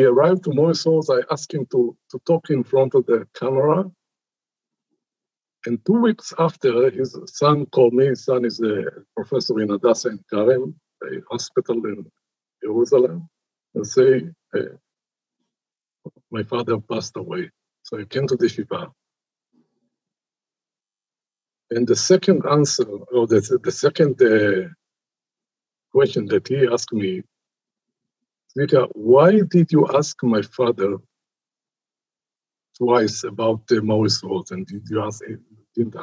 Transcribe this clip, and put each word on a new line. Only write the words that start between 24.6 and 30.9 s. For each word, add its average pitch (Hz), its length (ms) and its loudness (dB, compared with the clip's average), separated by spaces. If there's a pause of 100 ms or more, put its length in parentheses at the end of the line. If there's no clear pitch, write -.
question 127 360 2
that 98 200 -2
he 131 280 0
asked - 180 -4
me, 95 280 -4 (1300)
"Zvika, 139 300 2 (120)
why 127 360 6 (260)
did 170 160 4
you 156 120 4 (160)
ask 147 160 -4 (200)
my 104 60 0
father 101 500 -2 (1900)